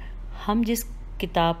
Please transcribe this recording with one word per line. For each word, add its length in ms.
हम 180
जिस 200
किताब 420